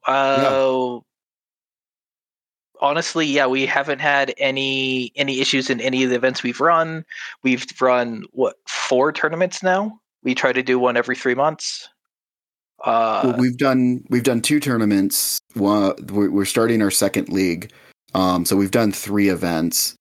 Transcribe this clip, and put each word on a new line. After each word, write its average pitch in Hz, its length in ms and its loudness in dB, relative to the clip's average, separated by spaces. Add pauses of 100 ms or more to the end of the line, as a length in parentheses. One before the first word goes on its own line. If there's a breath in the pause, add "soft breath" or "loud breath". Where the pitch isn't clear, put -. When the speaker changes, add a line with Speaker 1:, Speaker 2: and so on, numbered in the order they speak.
Speaker 1:
Uh, 135 340 2
Speaker 2:
Yeah. 131 580 0 (1800)
Speaker 1:
honestly, 160 460 0
yeah, 139 200 2
we 135 200 2
haven't 139 340 -2
had 139 380 0
any, 135 800 -2
any 139 240 -2
issues 131 300 0
in 120 100 0
any 131 240 0
of 127 60 0
the 123 60 2
events 127 260 -2
we've 120 180 -4
run. 160 440 0 (380 loud breath)
We've 127 240 0 (140)
run, 123 520 0
what, 120 240 0 (100)
four 139 460 0
tournaments 165 500 -2
now? 196 360 -2 (240)
We 127 120 0
try 131 180 0
to 127 100 0
do 127 160 2
one 123 180 2
every 120 200 -2
three 123 180 0
months. 151 540 -4 (960)
Uh, 113 400 0
Speaker 2:
Well, 120 140 0
we've 127 200 0
done, 127 500 2
we've 120 140 0
done 120 180 2
two 147 200 0
tournaments. 104 760 0 (160)
One, 101 400 2 (140)
we're, 98 220 0
we're 98 140 2
starting 113 380 2
our 101 80 2
second - 380 -2
league. 87 440 -2 (420 soft breath)
Um, 90 300 2
so 98 120 0
we've 98 140 0
done 110 220 2
three 101 360 0
events. 85 720 -2